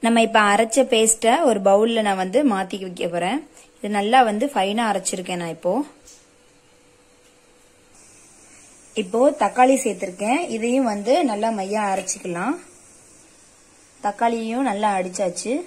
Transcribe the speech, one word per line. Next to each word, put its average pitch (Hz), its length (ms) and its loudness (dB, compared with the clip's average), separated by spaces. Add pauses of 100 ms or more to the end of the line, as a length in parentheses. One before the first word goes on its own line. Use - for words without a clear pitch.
நம்ம 233 220 4
இப்ப 220 120 4 (140)
அரைச்ச 226 300 2 (100)
பேஸ்ட்டை 226 420 2 (140)
ஒரு 208 200 2
பவுல்ல 220 380 4
நான் 190 180 -2
வந்து 185 140 0 (140)
மாத்தி 190 320 -4
வைக்க 180 280 -8
போறேன். 180 260 -4 (400)
இது 208 100 -8 (100)
நல்லா 214 200 4 (120)
வந்து 208 140 -2 (100)
ஃபைனா 214 360 -2
அரைச்சிருக்கேன் 185 520 -6
நான் 170 140 -8
இப்போ. 180 180 -2 (3250)
இப்போ 196 180 -2 (220)
தக்காளி 247 420 4
சேர்த்திருக்கேன். 202 560 -4 (160)
இதையும் 240 360 0
வந்து 208 200 -2 (180)
நல்லா 208 180 -2 (120)
மையா 208 220 -4 (100)
அரைச்சிக்கலாம். 190 640 -6 (1500)
தக்காளியையும் 226 680 -2
நல்லா 208 180 -2 (100)
அடிச்சாச்சு. 185 540 -4 (140)